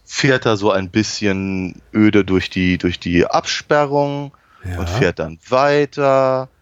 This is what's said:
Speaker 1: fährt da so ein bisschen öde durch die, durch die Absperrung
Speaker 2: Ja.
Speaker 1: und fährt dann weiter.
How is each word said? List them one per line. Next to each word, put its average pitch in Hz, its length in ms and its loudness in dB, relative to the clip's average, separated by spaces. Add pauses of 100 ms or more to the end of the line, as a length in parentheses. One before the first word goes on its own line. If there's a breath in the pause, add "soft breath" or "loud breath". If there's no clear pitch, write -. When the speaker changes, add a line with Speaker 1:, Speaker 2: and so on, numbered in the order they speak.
Speaker 1:
fährt 131 420 0
da 110 100 4
so 101 140 0
ein 95 180 0
bisschen 95 920 -2 (100)
öde 104 320 4
durch 92 260 0
die, 92 280 0
durch 90 220 -4
die 87 260 2
Absperrung 143 1080 -2 (320 soft breath)
Speaker 2:
Ja. 90 140 -8
Speaker 1:
und 87 100 -6
fährt 87 300 0
dann 80 200 -8 (100)
weiter. 135 1000 0 (140)